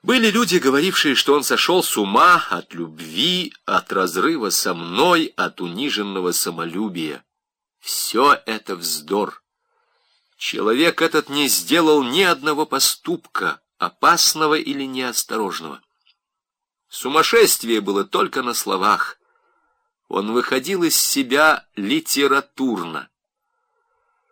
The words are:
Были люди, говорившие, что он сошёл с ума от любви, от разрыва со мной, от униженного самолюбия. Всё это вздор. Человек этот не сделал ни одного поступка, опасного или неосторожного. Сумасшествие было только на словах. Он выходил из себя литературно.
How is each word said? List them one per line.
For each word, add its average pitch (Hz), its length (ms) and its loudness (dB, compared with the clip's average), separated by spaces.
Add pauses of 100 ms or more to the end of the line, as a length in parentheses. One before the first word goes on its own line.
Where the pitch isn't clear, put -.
Были 226 280 2
люди, 185 260 0
говорившие, 143 580 2
что - 180 2
он 143 120 2
сошёл 165 380 2
с - 140 -4
ума 131 540 4
от 85 240 -8
любви, 156 800 -4 (100)
от 95 260 -2
разрыва 98 600 0
со 92 240 -2
мной, 127 640 0
от 90 260 -6
униженного 95 720 -4
самолюбия. 85 920 -6 (560)
Всё - 680 0
это 104 300 -8
вздор. 85 680 -4 (960)
Человек 120 640 0
этот 160 260 0
не 143 200 0
сделал 151 540 2
ни 135 200 0
одного 151 440 0
поступка, - 920 -4 (180)
опасного 156 760 2
или 139 300 -4
неосторожного. 110 960 -6 (1080)
Сумасшествие 143 920 2
было 98 240 0
только 175 380 -2
на 120 100 -4
словах. 98 680 -2 (880)
Он 104 240 -4
выходил 131 500 -2
из 160 140 0
себя 139 720 2 (100)
литературно. 127 1300 -2 (1200)